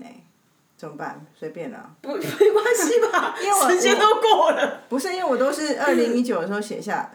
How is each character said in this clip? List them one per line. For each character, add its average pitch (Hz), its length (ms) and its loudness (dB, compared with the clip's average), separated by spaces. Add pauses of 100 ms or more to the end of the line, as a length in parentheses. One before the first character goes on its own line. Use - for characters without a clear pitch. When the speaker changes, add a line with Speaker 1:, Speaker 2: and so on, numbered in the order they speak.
Speaker 1:
欸， - 220 -20 (520)
怎 160 120 -14
么 147 80 -16
办？ 147 280 -12 (140)
随 156 120 -10
便 151 200 -12
啦。 - 300 -18
Speaker 2:
不， - 100 -14
<laughs> 294 60 -4
没 370 40 -6
关 427 540 2
系 427 240 2 (140)
吧， - 280 -2
Speaker 1:
因 359 60 -4
为 403 140 2
我 277 100 4
Speaker 2:
时 359 100 4
间 - 160 2
都 440 240 4
过 415 300 4
了。 254 380 -2
Speaker 1:
不 254 100 -2
是， 359 140 -4
因 370 60 -4
为 370 60 -4
我 269 120 0
都 262 160 0
是 302 260 -4
二 - 160 0
零 240 200 2
一 247 80 2
九 220 180 -2
的 170 80 -4
时 202 40 -4
候 208 80 -4
写 185 200 -8
下， 170 340 -6